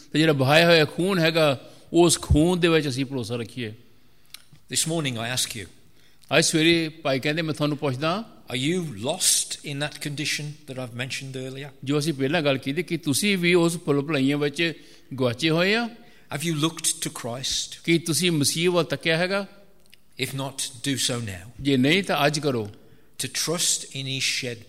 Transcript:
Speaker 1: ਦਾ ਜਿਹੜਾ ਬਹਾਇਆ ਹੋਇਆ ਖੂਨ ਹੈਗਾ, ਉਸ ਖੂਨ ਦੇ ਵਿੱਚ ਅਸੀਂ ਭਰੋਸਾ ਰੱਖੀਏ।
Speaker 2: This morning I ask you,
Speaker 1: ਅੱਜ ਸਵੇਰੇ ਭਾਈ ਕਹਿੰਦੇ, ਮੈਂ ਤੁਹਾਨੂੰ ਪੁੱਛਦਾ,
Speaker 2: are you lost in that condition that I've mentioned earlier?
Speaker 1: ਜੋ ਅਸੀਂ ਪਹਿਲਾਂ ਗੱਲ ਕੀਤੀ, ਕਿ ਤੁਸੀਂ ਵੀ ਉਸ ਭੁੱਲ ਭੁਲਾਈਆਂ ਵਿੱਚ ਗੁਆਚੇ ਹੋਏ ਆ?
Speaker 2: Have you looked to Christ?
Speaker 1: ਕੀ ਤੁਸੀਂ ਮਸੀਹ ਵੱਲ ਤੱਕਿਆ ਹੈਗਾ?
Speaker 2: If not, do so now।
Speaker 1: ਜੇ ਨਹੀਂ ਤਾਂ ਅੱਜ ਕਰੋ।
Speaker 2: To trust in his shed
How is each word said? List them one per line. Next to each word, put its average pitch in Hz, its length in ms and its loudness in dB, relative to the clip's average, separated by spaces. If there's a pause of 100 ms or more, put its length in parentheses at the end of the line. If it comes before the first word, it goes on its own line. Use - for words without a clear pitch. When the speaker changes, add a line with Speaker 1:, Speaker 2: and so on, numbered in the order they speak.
(140)
Speaker 1:
ਦਾ 147 40 4
ਜਿਹੜਾ 160 140 6
ਬਹਾਇਆ 143 340 6
ਹੋਇਆ 165 180 8
ਖੂਨ 185 340 0
ਹੈਗਾ, 160 520 2 (220)
ਉਸ 170 260 6
ਖੂਨ 170 420 4
ਦੇ 175 80 4
ਵਿੱਚ 156 200 4
ਅਸੀਂ 131 160 -2
ਭਰੋਸਾ 123 320 -6
ਰੱਖੀਏ। 117 320 -8 (1040)
Speaker 2:
This 160 200 0
morning 143 220 -2
I 117 240 -4
ask - 220 -4
you, 90 80 -12 (680)
Speaker 1:
ਅੱਜ 165 60 6
ਸਵੇਰੇ 165 440 4
ਭਾਈ 135 320 -2
ਕਹਿੰਦੇ, 151 220 -2
ਮੈਂ 156 120 -2
ਤੁਹਾਨੂੰ 147 220 0
ਪੁੱਛਦਾ, 151 480 -2 (280)
Speaker 2:
are 131 200 0
you 185 100 0
lost 143 800 -2 (100)
in 139 80 -6
that 147 160 -4 (140)
condition 147 360 -4
that 139 400 -12
I've 117 160 -12
mentioned 131 480 -8
earlier? 135 220 -12 (140)
Speaker 1:
ਜੋ 143 140 2
ਅਸੀਂ 147 160 0
ਪਹਿਲਾਂ 139 280 0
ਗੱਲ 139 160 2
ਕੀਤੀ, 147 240 -4
ਕਿ 170 140 -4
ਤੁਸੀਂ 190 420 0
ਵੀ 175 160 4
ਉਸ 170 220 4
ਭੁੱਲ 143 240 0
ਭੁਲਾਈਆਂ 143 360 0
ਵਿੱਚ 147 360 -2 (420)
ਗੁਆਚੇ 127 360 0
ਹੋਏ 180 240 2
ਆ? 233 140 0 (480)
Speaker 2:
Have 160 140 -4
you 151 100 -2
looked 160 300 -2 (160)
to 151 40 -4
Christ? - 720 -6
Speaker 1:
ਕੀ 165 140 4
ਤੁਸੀਂ 165 340 0
ਮਸੀਹ 160 380 2
ਵੱਲ 175 140 2
ਤੱਕਿਆ 160 320 -2
ਹੈਗਾ? 196 300 -2 (760)
Speaker 2:
If - 140 -2
not, 135 340 -6 (200)
do 135 40 0
so 120 280 -2
now। 95 380 -10
Speaker 1:
ਜੇ 139 160 2
ਨਹੀਂ 151 260 4
ਤਾਂ 151 240 0
ਅੱਜ 147 140 0
ਕਰੋ। 120 300 -2 (540)
Speaker 2:
To 127 40 -8
trust - 540 -2
in 135 240 -10
his 131 480 -4
shed 104 140 -16